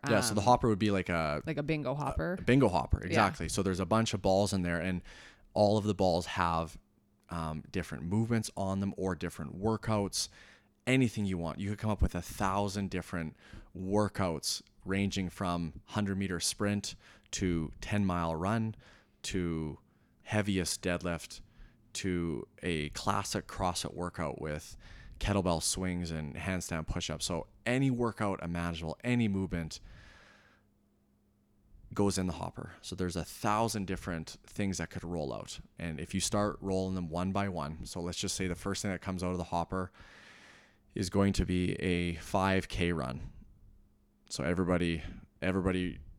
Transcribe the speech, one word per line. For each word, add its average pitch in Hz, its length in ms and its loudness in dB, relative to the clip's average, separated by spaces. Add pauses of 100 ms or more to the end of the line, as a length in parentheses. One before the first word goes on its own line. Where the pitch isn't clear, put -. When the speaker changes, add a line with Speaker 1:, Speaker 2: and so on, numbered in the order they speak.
Speaker 1:
Yeah, 107 120 6
so 113 120 2
the 104 80 4
Speaker 2:
um, 95 40 2
Speaker 1:
hopper 123 220 6
would 104 120 4
be 107 120 4
like 95 180 2
a 78 360 2
Speaker 2:
like 156 120 -2
a 147 60 -2
bingo 143 280 0
Speaker 1:
a 139 40 -2
Speaker 2:
hopper. 156 500 -2
Speaker 1:
bingo 127 220 8
hopper, 90 340 2
Speaker 2:
Yeah. - 60 -6
Speaker 1:
exactly. 92 420 2
So - 140 0
there's 90 160 2
a 92 60 2
bunch 110 280 2
of 95 80 -2
balls 98 300 6
in 95 120 2
there, 85 180 0
and 90 200 -2 (520)
all 104 240 6
of 101 80 2
the 104 80 2
balls 90 320 4
have, 82 520 0 (520)
um, 80 420 -4
different 76 320 -4
movements 110 540 0
on 98 240 0
them 98 160 0
or 92 180 0
different 82 460 -6
workouts, 107 640 0 (580)
anything 123 400 4
you 95 120 0
want. 85 220 -4
You 98 100 -2
could 104 100 -4
come 107 120 0
up 101 100 2
with - 140 2
a 87 60 -2
thousand 98 680 0
different 85 480 -4 (400)
workouts 95 840 0 (220)
ranging 95 460 0
from 87 440 -2 (120)
hundred 98 320 0
meter 90 240 0
sprint 101 540 0 (360)
to 85 480 0
ten 104 260 2
mile 85 300 2
run 110 400 0 (480)
to 80 540 -2 (460)
heaviest 98 580 0
deadlift 87 580 -2 (540)
to 85 540 -2 (160)
a 78 280 0
classic - 560 -2
CrossFit - 460 -2
workout 85 480 -4
with 76 360 -6 (420)
kettlebell 90 420 4
swings 90 480 -2
and 78 260 -4
handstand 87 520 -4
push-ups. - 380 -4
So 85 220 -4 (180)
any 131 260 2
workout 110 500 -2
imaginable, 85 640 -2
any 120 240 2
movement 90 540 -2 (2000)
goes 101 240 2
in 92 100 0
the 87 60 -2
hopper. - 380 -8 (100)
So - 140 -10
there's 90 220 -2
a 80 80 -2
thousand 107 600 0
different 87 520 -4 (100)
things 98 300 -2
that 82 120 -4
could 90 140 -8
roll 82 300 -4
out. - 260 -10 (180)
And 80 220 -6
if 85 140 -8
you 95 80 2
start 104 400 0
rolling 95 340 0
them 90 140 -4
one 87 240 -2
by 101 160 0
one, 80 360 -6
so - 140 -8
let's 87 180 -4
just - 180 -2
say 92 120 -2
the 87 80 -2
first 98 260 -4
thing 101 100 -2
that 90 100 -4
comes 92 220 -4
out 90 80 0
of 90 60 -2
the 90 80 -2
hopper 90 460 -2 (1040)
is 90 140 -2
going 98 240 4
to 92 120 2
be 90 300 2
a 87 400 0
five 95 540 2
K 87 240 0
run. 65 260 -4 (1080)
So - 140 -6
everybody, 85 600 2 (380)
everybody 92 580 0 (200)